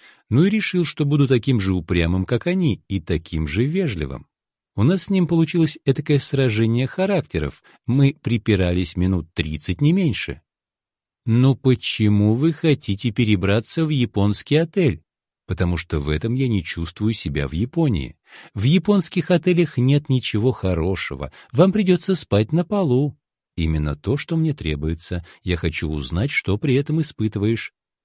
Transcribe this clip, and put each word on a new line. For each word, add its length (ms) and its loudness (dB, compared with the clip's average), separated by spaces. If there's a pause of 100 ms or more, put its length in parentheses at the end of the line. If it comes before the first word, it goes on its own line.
(300)
Ну 160 4
и 40 4
решил, 360 0
что 200 -4
буду 220 2
таким 320 2
же 140 0
упрямым, 520 0
как 220 -2
они, 400 0
и 120 -4
таким 480 -4
же 160 0
вежливым. 640 -4 (480)
У 80 0
нас 200 2
с 60 -8
ним 180 2
получилось 580 0
этакое 340 0
сражение 680 0
характеров. 760 -4 (240)
Мы 340 4
припирались 720 0
минут 380 0
тридцать, 480 -4
не 100 4
меньше. 500 -2 (840)
«Но 300 4
почему 800 2
вы 180 0
хотите 580 -2
перебраться 760 0
в 40 -2
японский 680 0
отель?» 440 0 (460)
«Потому 300 0
что 220 -4
в 100 -6
этом 260 -2
я 120 -2
не 160 0
чувствую 500 -4
себя 340 -4
в 60 -8
Японии. 640 -2 (360)
В 100 -4
японских 680 2
отелях 460 2
нет 300 2
ничего 440 0
хорошего. 800 -4 (200)
Вам 200 4
придется 420 2
спать 400 0
на 100 2
полу». 540 0 (400)
«Именно 400 0
то, 180 -2
что 220 -4
мне 160 0
требуется. 720 -6 (180)
Я 140 -2
хочу 320 -4
узнать, 420 -4
что 260 -2
при 180 0
этом 260 0
испытываешь». 720 -4 (320)